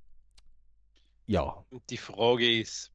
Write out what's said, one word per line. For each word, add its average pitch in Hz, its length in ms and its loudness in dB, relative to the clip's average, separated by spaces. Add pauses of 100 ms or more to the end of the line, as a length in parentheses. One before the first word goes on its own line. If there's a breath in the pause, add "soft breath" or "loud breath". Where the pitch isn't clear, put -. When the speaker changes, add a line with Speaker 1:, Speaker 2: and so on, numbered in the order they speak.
(1300)
Speaker 1:
ja. 80 420 0
Speaker 2:
Und 123 200 -18
die 120 80 -8
Frage 117 640 2
ist, - 360 -8